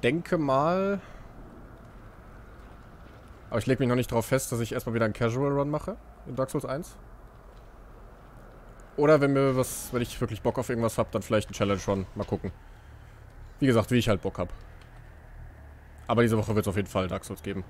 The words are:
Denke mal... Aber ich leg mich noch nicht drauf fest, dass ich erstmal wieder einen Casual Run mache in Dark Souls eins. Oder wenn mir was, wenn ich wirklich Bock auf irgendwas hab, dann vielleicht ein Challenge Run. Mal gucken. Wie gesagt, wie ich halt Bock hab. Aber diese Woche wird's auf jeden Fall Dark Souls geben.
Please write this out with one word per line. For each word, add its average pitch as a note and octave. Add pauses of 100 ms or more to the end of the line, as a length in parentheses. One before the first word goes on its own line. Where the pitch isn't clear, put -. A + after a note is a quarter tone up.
Denke E3
mal... E3+ (2500)
Aber A#2
ich G#2
leg C3
mich B2+
noch B2
nicht B2
drauf A#2
fest, -
dass A#2
ich A2+
erstmal A#2
wieder A#2
einen G#2+
Casual B2+
Run C#3+
mache D3+ (280)
in C3
Dark C3
Souls D3
eins. D3 (2000)
Oder D3+
wenn C#3
mir C3+
was, -
wenn B2
ich -
wirklich A2+
Bock A#2
auf A#2+
irgendwas A#2
hab, A2+
dann G#2+
vielleicht G#2+
ein G2
Challenge G2
Run. F#2+ (100)
Mal G#2
gucken. F#2+ (1040)
Wie C#3+
gesagt, A2+
wie B2
ich A#2
halt G2+
Bock -
hab. F2+ (1500)
Aber A#2
diese A2+
Woche G#2+
wird's G#2
auf F#2+
jeden G2
Fall F#2+
Dark F#2+
Souls -
geben. G2